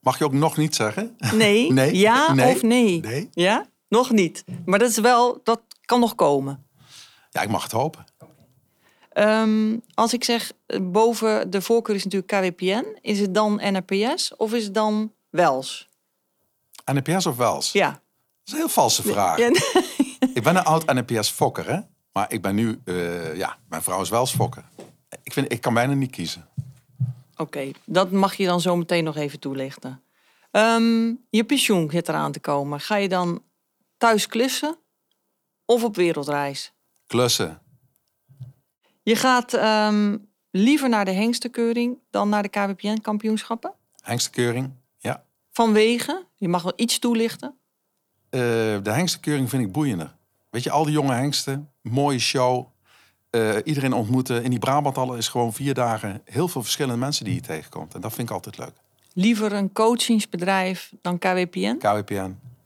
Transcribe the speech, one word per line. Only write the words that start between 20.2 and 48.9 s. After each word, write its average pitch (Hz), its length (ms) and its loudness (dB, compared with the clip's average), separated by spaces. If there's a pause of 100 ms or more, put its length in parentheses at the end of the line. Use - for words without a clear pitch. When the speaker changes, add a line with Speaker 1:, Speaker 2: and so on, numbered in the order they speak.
Speaker 2:
<laughs> - 40 -12
Speaker 1:
Ik 117 80 0
ben 165 140 4
een 180 80 2
oud 160 280 2
N 127 60 2
R 120 60 -2
P 113 200 -2
S - 60 0
fokker, 98 420 -2
hè? 175 80 -2 (320)
Maar 101 200 -4
ik 107 100 -6
ben 98 120 0
nu, 110 300 0
eh, 85 520 -6
ja, 90 200 -6 (120)
mijn 82 140 -8
vrouw 92 180 -2
is 90 80 -4
wels 120 240 0
fokker. - 320 -2 (580)
Ik - 100 -16
vind, 135 200 -2
ik 117 80 -4
kan 120 140 -2
bijna 123 200 2
niet 135 160 -2
kiezen. 82 380 -10 (880)
Speaker 2:
Oké, 143 340 -8 (140)
dat 185 260 0
mag 196 240 2
je 196 120 0
dan 175 140 2
zo 175 160 2
meteen 170 280 0
nog 151 120 -4
even 147 240 -6
toelichten. 135 640 -10 (480)
Ehm, 226 640 2 (180)
je 214 140 2
pensioen 202 460 2
zit 170 180 -2
eraan 151 240 -2
te 151 80 -10
komen. 143 400 -2
Ga 214 160 -2
je 202 120 0
dan 180 340 -2 (540)
thuis 220 300 4
klussen 262 500 -2 (880)
of 233 200 2
op 214 120 -2
wereldreis? 143 760 -2 (340)
Speaker 1:
Klussen. 113 540 0 (1400)
Speaker 2:
Je 220 140 2
gaat, 247 380 2
ehm, 214 600 2 (340)
liever 269 380 2
naar 214 160 2
de 190 80 -2
hengstenkeuring 233 840 -2 (120)
dan 202 180 0
naar 208 140 2
de 196 60 -4
K - 60 -12
W 196 200 -2
P - 80 -20
N-kampioenschappen? 220 880 -4 (280)
Speaker 1:
Hengstenkeuring, 120 720 -4 (280)
ja. - 260 -8 (260)
Speaker 2:
Vanwege? 233 760 2 (120)
Je 190 120 -4
mag 175 140 0
wel 180 140 -4
iets 240 220 -2
toelichten. 233 600 -2 (720)
Speaker 1:
Eh, 127 100 -2 (420)
de 107 80 -2